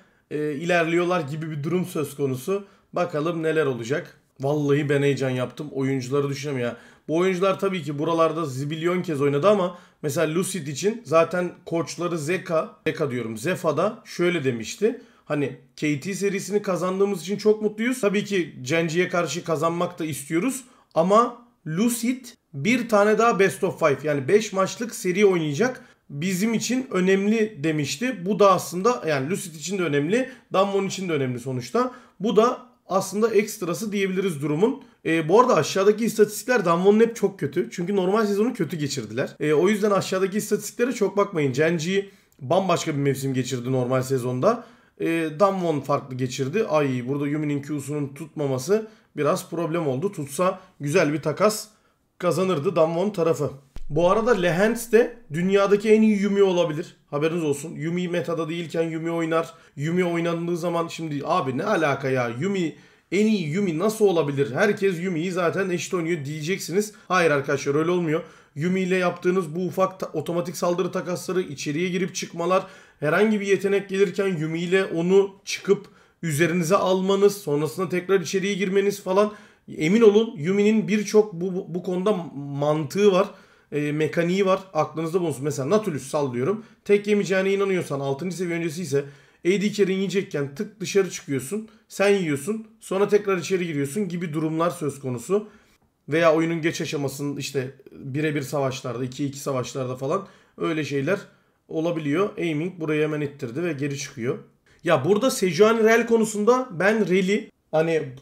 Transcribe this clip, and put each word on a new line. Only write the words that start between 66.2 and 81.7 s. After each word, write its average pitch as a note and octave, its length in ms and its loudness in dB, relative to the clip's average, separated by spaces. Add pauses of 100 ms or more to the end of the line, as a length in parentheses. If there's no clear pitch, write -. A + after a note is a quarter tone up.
diyeceksiniz. D#3+ 680 -4 (140)
Hayır F3 240 4
arkadaşlar, C#3+ 440 0
öyle D#3+ 160 2
olmuyor. E3+ 320 0 (320)
Yumi F3+ 260 0
ile F#3 140 0
yaptığınız F3+ 600 0
bu F#3 100 -2
ufak F#3 340 -2
ta-, - 140 -6
otomatik E3+ 440 -4
saldırı F3+ 340 0
takasları, F3+ 500 -4
içeriye D3+ 480 -4
girip F3+ 260 -2
çıkmalar, F#3 520 -2 (320)
herhangi G3 420 2
bir G3+ 60 -4
yetenek G3 420 2
gelirken F#3+ 480 0
Yumi D#3+ 220 -2
ile F#3 260 2
onu F#3 500 4 (100)
çıkıp - 420 0 (360)
üzerinize E3 520 2
almanız, G3 640 4
sonrasında D3+ 520 -2
tekrar F3+ 320 2
içeriye F#3+ 320 -2
girmeniz G3 480 0
falan. G3+ 320 2 (440)
Emin F#3 240 4
olun A3+ 360 8
Yumi'nin G3+ 500 2
birçok G#3+ 460 2
bu, F3 220 -4
bu, F#3 100 -6 (100)